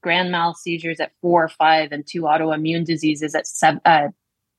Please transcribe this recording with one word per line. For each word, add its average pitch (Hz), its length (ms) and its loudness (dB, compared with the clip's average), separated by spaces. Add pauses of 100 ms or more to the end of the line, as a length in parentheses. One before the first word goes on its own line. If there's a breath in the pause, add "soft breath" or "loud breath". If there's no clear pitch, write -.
grand 180 300 0
mal 170 240 0
seizures 165 440 -8
at 156 120 -6 (100)
four 170 220 4
or 160 60 -2
five 156 440 2
and 147 120 -8
two 170 180 -8
autoimmune 160 640 0
diseases 151 500 -2
at - 120 -4
sev-, 160 380 0
uh, 156 240 4 (500)